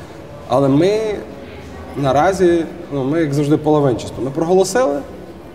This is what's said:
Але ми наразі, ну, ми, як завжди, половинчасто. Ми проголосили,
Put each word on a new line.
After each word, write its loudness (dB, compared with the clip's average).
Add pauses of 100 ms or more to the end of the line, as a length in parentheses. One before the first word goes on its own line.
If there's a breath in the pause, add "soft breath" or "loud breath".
(480 loud breath)
Але 4
ми 4 (960)
наразі, 4 (280)
ну, -2
ми, 0
як 0
завжди, 2
половинчасто. 2
Ми -4
проголосили, 2 (560)